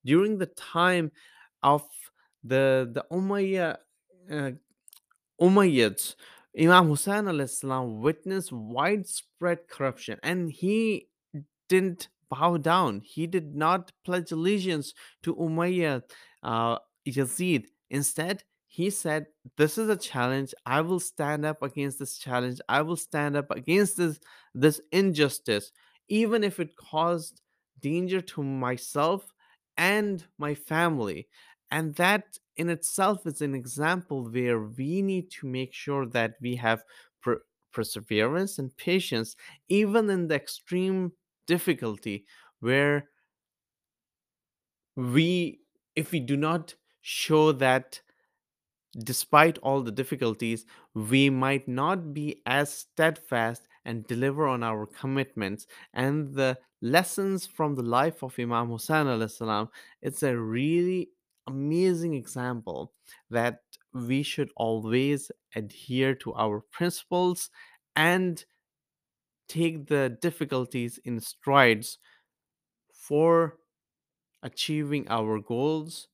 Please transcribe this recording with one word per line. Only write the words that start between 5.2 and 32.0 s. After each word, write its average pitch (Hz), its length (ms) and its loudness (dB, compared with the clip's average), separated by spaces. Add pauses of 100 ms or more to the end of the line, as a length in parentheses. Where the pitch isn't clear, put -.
Umayyads, 170 760 6 (440)
Imam 175 280 10
Hussain 196 380 0
alayhi 147 260 -2
salam 127 500 -4
witnessed 165 520 -2
widespread 170 1160 -4
corruption, - 540 -6
and 170 280 -2
he 214 580 -2 (600)
didn't 185 400 2 (220)
bow 165 260 2
down. 156 440 2
He 156 260 -8
did 160 280 -4
not 170 380 0 (120)
pledge 180 280 -4
allegiance 175 640 -2 (300)
to 165 100 -2
Umayyad, 165 720 0 (380)
uh, 117 360 0 (280)
Yazid. 135 600 0 (240)
Instead, 160 540 -4 (220)
he 185 240 -2
said, 156 360 -4 (300)
This 151 220 2
is 220 120 0
a 202 60 2
challenge. 131 580 -2 (100)
I 135 160 0
will 175 200 0
stand 147 440 -4
up 151 180 -4
against 139 360 -4
this 135 200 -10
challenge. 123 500 -4
I 139 140 2
will 165 140 -2
stand 147 400 -4
up 143 140 -4
against 190 460 2
this, 165 240 -2 (340)
this 147 260 4 (120)
injustice, 151 800 0 (360)
even 214 360 2
if 190 160 -4
it 156 160 -6
caused 165 680 -4 (380)
danger 180 400 -2
to 180 220 -10
myself 135 920 -2 (440)
and 196 480 0 (100)
my 147 180 -4
family. 143 720 0 (420)
And 156 240 -2
that 196 440 0 (180)